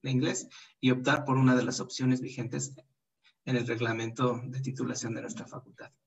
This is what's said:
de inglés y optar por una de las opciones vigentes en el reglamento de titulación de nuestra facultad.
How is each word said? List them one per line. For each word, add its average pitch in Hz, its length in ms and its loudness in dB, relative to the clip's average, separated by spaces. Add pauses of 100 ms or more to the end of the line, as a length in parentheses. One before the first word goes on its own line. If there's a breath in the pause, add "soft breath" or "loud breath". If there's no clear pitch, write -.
de 135 80 -2
inglés - 360 0 (320 loud breath)
y 127 120 4
optar 135 340 2
por 131 120 2
una 127 180 8
de 123 80 4
las 123 160 -2
opciones 127 420 0
vigentes - 540 -6 (720 soft breath)
en 127 100 -2
el 120 100 0
reglamento 117 800 -2
de - 140 -6
titulación 117 560 -4
de - 60 -8
nuestra - 260 -10
facultad. - 440 -18 (160)